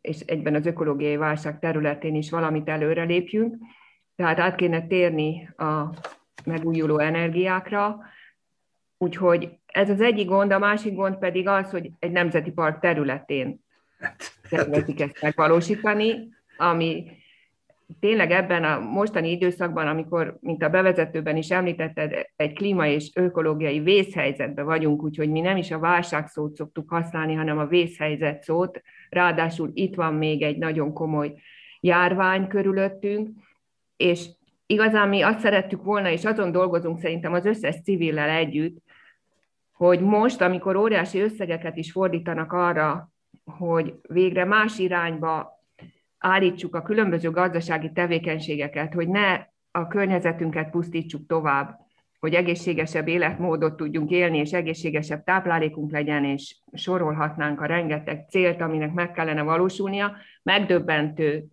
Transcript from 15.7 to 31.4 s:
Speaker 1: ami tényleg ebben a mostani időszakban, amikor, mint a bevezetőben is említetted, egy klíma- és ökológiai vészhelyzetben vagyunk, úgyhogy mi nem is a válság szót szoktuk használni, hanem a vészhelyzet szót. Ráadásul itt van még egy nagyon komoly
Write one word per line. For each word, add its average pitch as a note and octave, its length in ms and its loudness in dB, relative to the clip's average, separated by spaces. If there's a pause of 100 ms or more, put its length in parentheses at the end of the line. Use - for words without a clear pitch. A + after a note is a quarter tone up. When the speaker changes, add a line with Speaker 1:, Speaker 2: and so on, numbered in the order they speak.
Speaker 1:
ami E3 480 0 (960)
tényleg G#3 300 4
ebben F3 340 2
a D3+ 140 2
mostani E3 520 0
időszakban, F3 560 0
amikor, D#3+ 540 -2
mint F#3+ 220 -4
a D3+ 60 2
bevezetőben D#3+ 680 2
is D#3+ 140 -4
említetted, E3 600 -2 (240)
egy D3+ 160 -2
klíma- F#3 340 0
és D3+ 280 0
ökológiai D#3+ 680 0
vészhelyzetben D3 840 2
vagyunk, D#3 380 2
úgyhogy D3+ 280 -2
mi D#3 100 0
nem F#3 160 2
is F3 140 -2
a D#3+ 80 -4
válság E3+ 500 0
szót D3+ 260 -6
szoktuk D3+ 360 -10
használni, E3 440 -2
hanem D#3 240 -2
a D3+ 80 0
vészhelyzet D#3 760 0
szót. E3+ 380 -2 (300)
Ráadásul E3 640 2
itt F#3+ 200 -2
van D#3+ 200 0
még D#3 280 0
egy D3+ 160 0
nagyon D#3 340 -2
komoly D3+ 420 -2 (460)